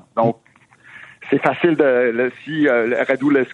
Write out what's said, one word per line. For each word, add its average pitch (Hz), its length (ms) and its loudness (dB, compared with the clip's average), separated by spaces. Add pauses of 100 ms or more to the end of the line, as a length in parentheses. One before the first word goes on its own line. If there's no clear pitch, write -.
(180)
Donc, 117 200 0 (920)
c'est - 120 0
facile 156 340 0
de, 127 360 2
le, 120 200 -2 (120)
si, 151 240 -2
euh, 120 200 2
le 120 100 -2 (100)
Radu 135 240 0
laisse 135 220 2